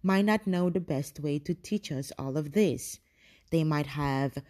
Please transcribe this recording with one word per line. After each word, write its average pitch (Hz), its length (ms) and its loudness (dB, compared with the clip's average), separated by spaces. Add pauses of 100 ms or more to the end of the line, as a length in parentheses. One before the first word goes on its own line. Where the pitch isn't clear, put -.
might 190 220 4
not 214 240 2
know 180 220 2
the 180 100 0
best 147 400 -4
way 147 180 0
to 151 160 -2
teach - 380 -4
us 135 260 -6
all 135 180 -4
of 147 140 -2
this. 156 480 0 (540)
They 165 100 4
might 147 240 2
have 139 500 -2 (140)